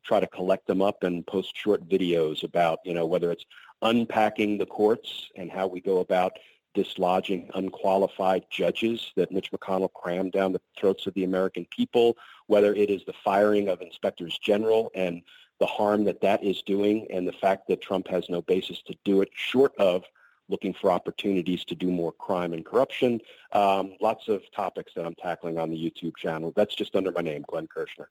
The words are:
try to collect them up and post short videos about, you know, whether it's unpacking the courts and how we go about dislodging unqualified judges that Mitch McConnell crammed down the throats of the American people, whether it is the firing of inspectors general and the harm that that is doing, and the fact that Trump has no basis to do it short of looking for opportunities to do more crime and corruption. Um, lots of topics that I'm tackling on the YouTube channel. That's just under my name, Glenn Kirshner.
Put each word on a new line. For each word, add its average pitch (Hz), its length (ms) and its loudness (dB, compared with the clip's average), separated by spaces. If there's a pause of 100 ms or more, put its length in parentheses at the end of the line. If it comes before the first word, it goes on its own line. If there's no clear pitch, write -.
try 107 160 2
to 92 80 2
collect 92 400 -2
them 95 160 2
up 98 220 0
and 87 200 -2
post - 320 -4
short 98 320 0
videos 85 540 0
about, 82 420 0
you 90 80 -6
know, 85 140 0
whether 85 240 0
it's - 160 -8 (360)
unpacking 110 760 2
the 92 80 -2
courts - 720 0
and 90 120 -12
how 95 200 -4
we 90 120 -8
go 95 180 2
about 90 340 2 (420)
dislodging 98 800 0
unqualified 95 960 0
judges - 640 -2
that 90 160 0
Mitch 95 220 -4
McConnell 95 400 -2
crammed 90 400 -4
down 95 180 2
the 90 100 -2 (160)
throats 98 300 0
of 95 80 -6
the 95 80 -2
American 92 480 -2
people, 120 460 2 (320)
whether 104 260 6
it 101 160 2
is 95 140 -2
the - 80 -10 (120)
firing 104 440 4
of 90 120 -2
inspectors 87 580 -6
general 110 540 2
and 87 300 -4 (380)
the 92 60 4
harm 104 360 2
that 95 180 0
that 98 220 2
is 98 200 -2
doing, 104 500 0
and 90 160 -2
the 82 40 -6
fact - 360 -2
that 92 120 0
Trump 92 280 -4
has 90 200 -2
no 87 140 -4
basis 90 400 -2
to - 120 -14 (100)
do 98 180 4
it - 100 -2
short - 460 2
of 92 240 4 (460)
looking 92 260 -4
for 98 160 2
opportunities 90 720 0
to 87 120 -8
do 90 160 -2
more 85 180 0
crime 87 420 -2
and 80 140 -8
corruption. 120 540 0 (320)
Um, 98 480 2
lots 107 260 -2
of 104 240 0
topics - 460 -8
that 85 100 -6
I'm 82 80 -8
tackling 85 440 -6
on 80 120 -4
the 82 60 -6
YouTube 82 400 -6
channel. 80 400 -6
That's 104 180 2
just - 220 -6
under 95 160 0
my 87 100 -2
name, 76 260 -6
Glenn 80 200 -8
Kirshner. 76 420 -10